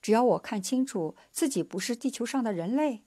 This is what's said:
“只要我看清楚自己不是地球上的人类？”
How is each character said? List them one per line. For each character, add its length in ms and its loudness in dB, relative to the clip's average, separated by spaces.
“只 100 0
要 120 6
我 160 4
看 220 -4
清 240 0
楚 300 -4
自 180 0
己 140 -2
不 160 -6
是 160 -2
地 140 -4
球 160 -4
上 180 -2
的 100 0
人 220 -2
类？” 320 0